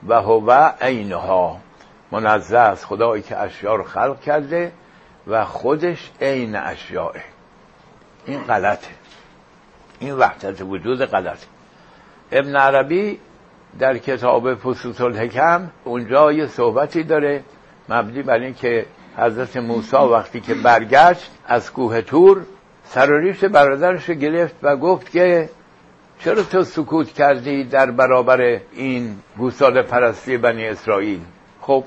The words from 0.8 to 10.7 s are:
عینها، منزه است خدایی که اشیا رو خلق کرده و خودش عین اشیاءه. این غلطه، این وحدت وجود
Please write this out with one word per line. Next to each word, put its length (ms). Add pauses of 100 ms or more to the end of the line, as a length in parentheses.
عینها، 760 (560)
منزه 460
است 260
خدایی 380
که 140
اشیا 380
رو 100
خلق 360
کرده 520 (540)
و 180
خودش 680 (100)
عین 360
اشیاءه. 680 (1040)
این 140
غلطه، 500 (1080)
این 160
وحدت 480
وجود 420